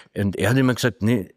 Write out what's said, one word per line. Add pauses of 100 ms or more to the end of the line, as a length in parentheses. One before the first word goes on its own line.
(140)
und
er
hat
immer
gesagt,
„Nee,